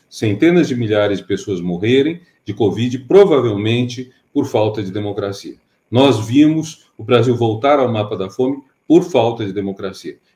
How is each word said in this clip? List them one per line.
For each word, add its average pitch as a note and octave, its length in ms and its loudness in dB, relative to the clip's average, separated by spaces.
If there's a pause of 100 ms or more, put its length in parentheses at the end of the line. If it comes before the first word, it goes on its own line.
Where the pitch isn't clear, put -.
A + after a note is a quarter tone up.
centenas D#3 580 2
de C3 80 -4
milhares G#2 440 0
de - 40 -16
pessoas F#2+ 380 -6
morrerem A#2+ 580 0 (240)
de G2+ 100 -10
covid, A#2 460 -2
provavelmente B2 1120 2 (220)
por D3 120 0
falta G#2+ 380 -2
de F#2+ 80 -10
democracia. G2+ 640 -8 (340)
Nós A#2+ 380 2
vimos D#3 600 0 (100)
o A2+ 80 -16
Brasil A#2+ 300 2
voltar A#2 440 0
ao A#2+ 120 0
mapa G#2+ 260 -4
da F#2+ 120 -6
fome C3+ 320 -4 (240)
por E3+ 180 4
falta A#2 420 0
de F#2+ 80 -8
democracia. G2 640 -10 (180)